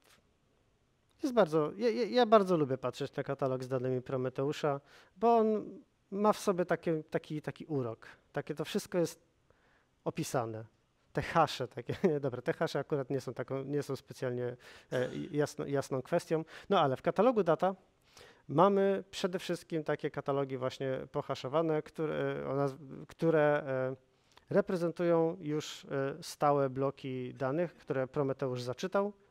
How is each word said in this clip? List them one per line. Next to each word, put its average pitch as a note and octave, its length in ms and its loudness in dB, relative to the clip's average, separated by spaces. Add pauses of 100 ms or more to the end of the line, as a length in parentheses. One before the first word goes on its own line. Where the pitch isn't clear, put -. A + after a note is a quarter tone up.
(1200)
jest B3+ 120 -2
bardzo, D#3 420 4
ja, A#3 120 2
ja, A3+ 140 0
ja A#3 220 4
bardzo G3 320 6
lubię C3 200 2
patrzeć - 380 -6
na C3+ 80 -4
katalog C3 400 -2
z B2+ 40 -8
danymi B2+ 340 -2
Prometeusza, C#3 800 -2 (360)
bo A#3 200 4
on G#3+ 420 0 (320)
ma G3+ 220 4
w - 60 0
sobie F3+ 260 0
takie, D#3+ 380 0
taki, D3+ 380 -6
taki - 240 -10
urok. B2 420 -4 (260)
Takie D3+ 220 -6
to - 100 -6
wszystko - 320 -4
jest E3 220 -2 (840)
opisane. A2+ 640 -4 (480)
Te D3 80 -2
hasze C#3+ 460 0
takie, - 360 -8
<laughs> F#3+ 60 6
nie, D3 100 2
dobra, B2 220 -4
te E3 120 -2
hasze D#3 260 -2
akurat C#3 300 -4
nie C3+ 120 -2
są B2+ 120 -10
taką, C3+ 300 -6
nie C#3+ 200 -2
są C3+ 120 -6
specjalnie, B2 640 -6 (340)
e, B2+ 180 0 (220)
jasno-, D3 360 -2
jasną C#3 340 -2
kwestią. E3 440 -2 (240)
No G3+ 100 4
ale C3+ 160 4
w - 60 -16
katalogu G#3+ 420 2
data F3 320 2 (720)
mamy G3 640 4
przede F3+ 280 -4
wszystkim E3 440 -4
takie D3 280 -2
katalogi C#3 460 -2
właśnie C3 420 -4 (120)
pohaszowane, D3+ 720 0
które, C#3+ 640 -4
o C3+ 60 -4
nazw-, C#3+ 540 -4
które, D3+ 600 4
e, C3 280 -2 (540)
reprezentują E3+ 880 2
już, D3+ 460 -6
e, - 20 -18 (340)
stałe C#3+ 480 2
bloki B2+ 640 -4
danych, C3+ 420 -2
które C3 320 -2
Prometeusz C3+ 540 -2
zaczytał, F#3 520 -2 (180)